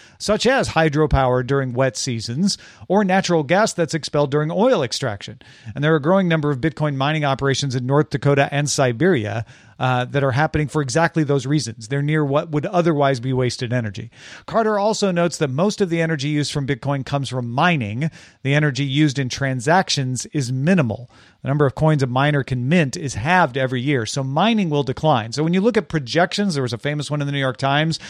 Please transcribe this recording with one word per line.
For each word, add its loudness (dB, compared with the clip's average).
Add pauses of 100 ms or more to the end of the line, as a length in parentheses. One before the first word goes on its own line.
(200)
such 0
as 2
hydropower 2
during -2
wet 0
seasons -2 (300)
or 2
natural 2
gas 2
that's -2
expelled -2
during 0
oil 2
extraction. -6 (360)
And -4
there 4
are 4
a 0
growing 2
number 2
of -2
Bitcoin -2
mining 0
operations 0
in -2
North 2
Dakota 2
and -2
Siberia, 0 (340)
uh, 0
that -2
are 2
happening 0
for -2
exactly 0
those 0
reasons. -2
They're -2
near 2
what 0
would -2
otherwise 2
be -4
wasted -2
energy. -4 (340)
Carter 0
also 0
notes 0
that 0
most 0
of 0
the 0
energy -2
used 0
from -4
Bitcoin -2
comes -4
from -4
mining. -2 (320)
The 0
energy 0
used 0
in -2
transactions -2
is -4
minimal. 0 (320)
The -8
number 2
of 2
coins 2
a 0
miner 2
can -2
mint 2
is -6
halved 2
every 0
year, 0
so -4
mining 0
will 0
decline. 0
So -2
when 0
you 2
look 2
at -2
projections, 0
there -2
was -2
a -4
famous -4
one -2
in -2
the -4
New -2
York -2
Times, 0 (120)